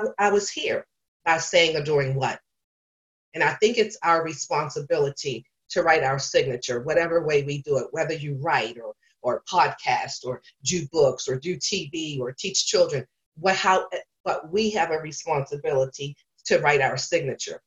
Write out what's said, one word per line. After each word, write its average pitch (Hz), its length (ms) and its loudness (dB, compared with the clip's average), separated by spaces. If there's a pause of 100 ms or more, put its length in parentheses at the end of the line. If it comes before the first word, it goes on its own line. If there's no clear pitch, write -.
(180)
I 202 140 4
was 202 180 2
here? - 380 -4 (360)
By 165 140 4
saying 165 380 4
or 147 80 -2
doing 139 320 0
what? 127 240 -2 (960)
And 165 80 0
I 156 100 4
think 240 240 4
it's - 240 0
our 165 220 4
responsibility 147 1200 -2 (240)
to 170 140 0
write 160 200 4
our 135 140 0
signature, 127 640 0
whatever 165 420 0
way 147 200 2
we 143 180 -6
do 143 160 -2
it, - 140 -2
whether 156 220 -2
you 143 280 -6
write 120 420 -2
or, 107 120 -12 (260)
or 120 300 -2
podcast - 760 0
or 123 160 -8 (220)
do 151 280 -2
books 131 360 4
or 131 100 -2
do 156 240 -4
T 165 300 -4
V 156 280 -6
or 127 120 -6
teach - 340 -4
children, 165 400 2 (320)
what, 185 180 2
how, 185 300 4 (380)
but 160 280 -4
we 214 200 2
have 165 200 0
a 156 60 2
responsibility 143 1160 -4 (300)
to - 140 4
write 147 220 4
our 131 160 0
signature. 135 680 -4